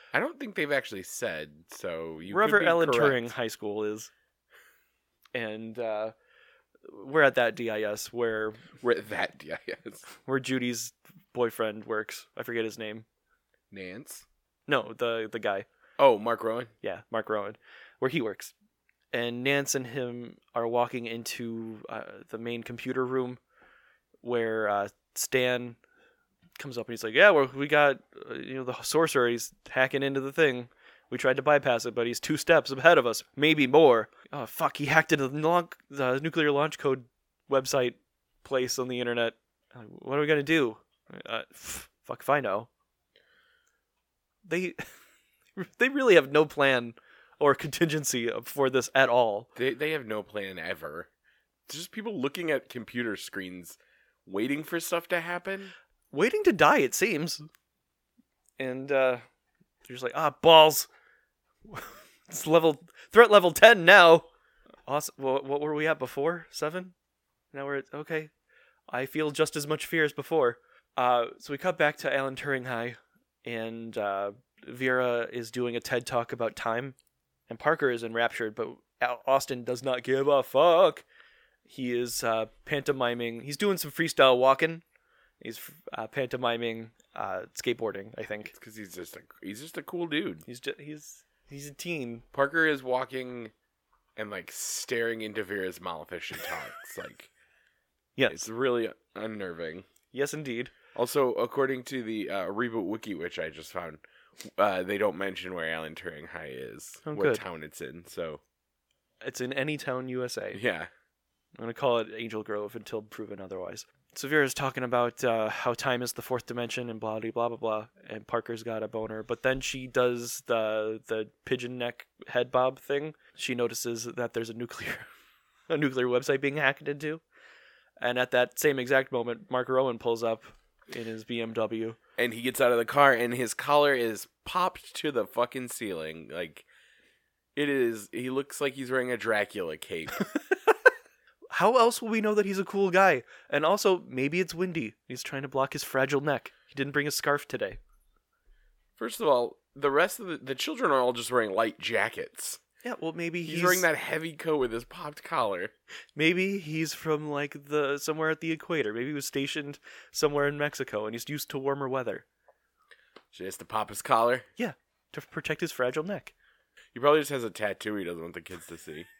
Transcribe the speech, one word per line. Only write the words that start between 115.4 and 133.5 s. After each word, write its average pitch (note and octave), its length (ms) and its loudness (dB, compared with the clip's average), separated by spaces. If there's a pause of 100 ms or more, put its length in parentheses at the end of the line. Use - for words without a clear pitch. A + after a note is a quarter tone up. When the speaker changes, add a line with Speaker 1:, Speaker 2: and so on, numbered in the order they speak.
Speaker 2:
how A#2+ 260 -2
time B2 280 -2
is A#2+ 120 -6
the - 80 -12
fourth B2 240 -4
dimension A#2+ 440 -6
and A2 100 -10
blah, A2 220 -6
blah, A2+ 100 -6
blah, A#2 160 0
blah, A#2 100 -6
blah, A2 300 -4 (220)
and G#2+ 180 -12
Parker's A#2 340 -4
got A2 220 -6
a G#2+ 60 -6
boner, A2 340 -6
but - 180 -6
then C3 200 0
she C3 260 -8
does B2 600 0
the, A2 600 0
the A2 220 -4 (160)
pigeon B2 320 -4
neck A#2+ 300 -8 (200)
head B2 240 -2
bob C3 260 2
thing. C#3+ 380 -4 (220)
She - 180 -4
notices A#2 480 -4
that A#2+ 300 -6
there's A2+ 160 -4
a A2+ 40 -10
nuclear, - 440 -10 (340)
<laughs> - 380 -20
a D#3+ 80 0
nuclear C3 300 0
website B2+ 340 0
being C#3+ 160 -2
hacked D3 320 0
into, D3+ 320 -6 (800)
and B2 180 0
at B2 120 0
that B2 280 2
same C#3+ 200 4
exact C3 340 2
moment, A#2 380 -2
Mark B2+ 180 0
Rowan C3 300 2
pulls A#2 240 0
up A2+ 200 -2 (500)
in A#2+ 120 -8
his A2 180 -10
B A#2 160 -6
M A2+ 140 -6
W. A2+ 420 -2 (220)
Speaker 1:
And A#2 160 0
he A#2 80 -10
gets B2 180 -2
out B2 140 6
of A#2 60 4
the A2+ 60 2
car, C#3 280 8
and A#2+ 200 0
his B2 200 -2